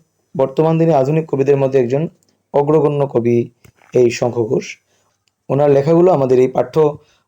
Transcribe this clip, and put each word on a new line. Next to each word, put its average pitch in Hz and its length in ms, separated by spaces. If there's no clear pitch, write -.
বর্তমান 156 400
দিনে 165 160
আধুনিক 151 340
কবিদের 135 300
মধ্যে 135 220
একজন 135 280
অগ্রগণ্য 143 540
কবি 120 420
এই 123 180
শঙ্খ 120 240
ঘোষ। 120 420
ওনার 143 220
লেখাগুলো 165 400
আমাদের 131 280
এই 131 80
পাঠ্য 147 500